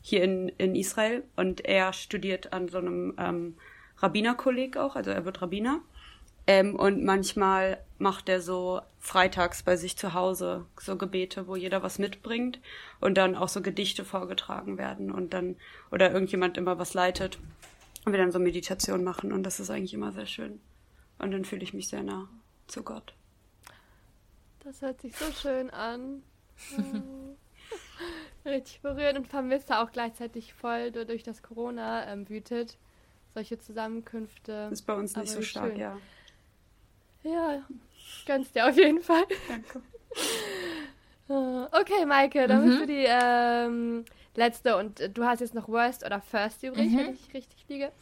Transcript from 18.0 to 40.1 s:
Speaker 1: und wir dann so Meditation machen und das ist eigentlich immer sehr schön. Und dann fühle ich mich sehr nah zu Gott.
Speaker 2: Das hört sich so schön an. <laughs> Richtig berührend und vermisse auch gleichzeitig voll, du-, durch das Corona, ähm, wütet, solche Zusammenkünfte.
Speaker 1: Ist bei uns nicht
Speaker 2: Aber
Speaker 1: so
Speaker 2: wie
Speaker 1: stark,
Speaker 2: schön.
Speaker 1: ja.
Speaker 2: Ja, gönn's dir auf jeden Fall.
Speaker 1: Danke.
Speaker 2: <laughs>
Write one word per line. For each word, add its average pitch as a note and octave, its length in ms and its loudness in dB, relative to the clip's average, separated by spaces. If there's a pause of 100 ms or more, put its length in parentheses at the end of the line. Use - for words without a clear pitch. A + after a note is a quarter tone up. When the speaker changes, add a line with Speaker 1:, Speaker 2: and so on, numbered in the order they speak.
Speaker 1:
und G#3+ 80 2
wir G3 60 4
dann F3+ 120 6
so F3+ 80 2
Meditation F3+ 640 0
machen F#3 280 -4
und F#3+ 120 -2
das F#3+ 160 -6
ist F#3+ 100 -8
eigentlich G3+ 240 -6
immer G#3 180 -6
sehr G#3 140 -10
schön. G#3+ 340 -12 (600)
Und F#3+ 120 -4
dann F#3+ 140 -4
fühle F#3+ 180 -10
ich F3+ 100 -10
mich F#3+ 140 -8
sehr G3+ 160 -8
nah G3 240 -8 (400)
zu - 160 -12
Gott. A3 300 -14 (1500)
Speaker 2:
Das C4+ 160 -16
hört C4+ 200 -6
sich A#3 140 -12
so D4+ 160 -6
schön C4 380 -4
an. B3 540 -8 (520)
<laughs> G#3+ 80 -2 (1600)
Richtig C4+ 360 -6
berührend C#4+ 380 0
und B3 80 -8
vermisse C4+ 520 0
auch A3+ 120 0
gleichzeitig A#3 640 -8
voll, A#3 380 -4
du-, A3+ 140 -8
durch A3+ 180 -6
das A3+ 200 -12
Corona, A3+ 680 -6
ähm, G3+ 180 -10
wütet, A#3 480 -6 (560)
solche A3+ 260 -8
Zusammenkünfte. A3 1120 -10
Speaker 1:
Ist G#3+ 120 -10
bei G#3+ 100 -4
uns G3+ 220 -6
nicht - 20 -6
Speaker 2:
Aber G#3 100 -6
Speaker 1:
so G#3+ 120 -6
Speaker 2:
wie A3 40 -4
Speaker 1:
stark, G#3+ 280 -4
Speaker 2:
schön. G#3 80 -6
Speaker 1:
ja. G3+ 180 -8 (1300)
Speaker 2:
Ja, D#4+ 380 -2 (640)
gönn's C4+ 260 0
dir A#3+ 180 4
auf B3+ 80 4
jeden E4 240 10
Fall. E4+ 220 6 (260)
Speaker 1:
Danke. A#3+ 380 -10
Speaker 2:
<laughs> - 40 -20 (1800)